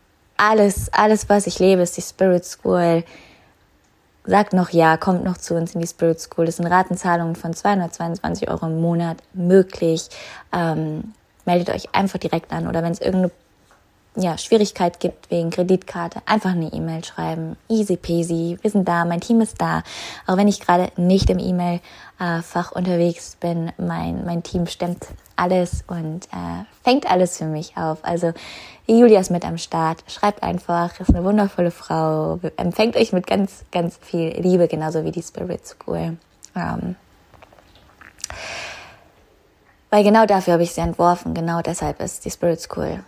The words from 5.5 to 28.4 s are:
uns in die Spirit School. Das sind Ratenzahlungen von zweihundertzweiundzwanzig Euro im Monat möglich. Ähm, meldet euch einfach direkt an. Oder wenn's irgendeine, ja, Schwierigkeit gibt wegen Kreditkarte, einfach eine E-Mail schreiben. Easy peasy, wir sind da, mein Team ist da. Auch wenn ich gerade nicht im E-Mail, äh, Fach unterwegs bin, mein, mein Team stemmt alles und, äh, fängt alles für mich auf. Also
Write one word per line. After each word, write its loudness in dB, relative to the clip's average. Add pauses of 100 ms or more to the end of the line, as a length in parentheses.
uns -4
in -4
die -4
Spirit -2
School. -2
Das -2
sind -2
Ratenzahlungen 0
von -6
zweihundertzweiundzwanzig -2
Euro -4
im -2
Monat 0 (160)
möglich. 2 (460)
Ähm, -2 (300)
meldet 0
euch -8
einfach 0
direkt -4
an. -4
Oder -2
wenn's -4
irgendeine, 0 (840)
ja, -2
Schwierigkeit 0
gibt -6
wegen 0
Kreditkarte, -2
einfach 0
eine -2
E-Mail -6
schreiben. -8 (140)
Easy 0
peasy, -2
wir 0
sind 2
da, 2
mein -2
Team 2
ist 0
da. -2 (440)
Auch 2
wenn 4
ich 0
gerade 2
nicht 4
im 2
E-Mail, -2 (400)
äh, -2
Fach -6
unterwegs 0
bin, -4
mein, -4
mein -4
Team -4
stemmt -8 (300)
alles 0
und, -8
äh, -8 (180)
fängt 2
alles 2
für -6
mich -8
auf. -4
Also -2 (520)